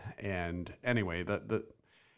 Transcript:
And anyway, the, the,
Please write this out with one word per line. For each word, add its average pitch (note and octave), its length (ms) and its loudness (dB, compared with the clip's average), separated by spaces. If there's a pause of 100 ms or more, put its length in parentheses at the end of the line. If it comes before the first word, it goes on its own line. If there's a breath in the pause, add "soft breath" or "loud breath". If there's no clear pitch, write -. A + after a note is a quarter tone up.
(200)
And F2+ 520 -2 (120)
anyway, G2 400 4
the, F#2+ 220 2
the, G#2+ 200 0 (520)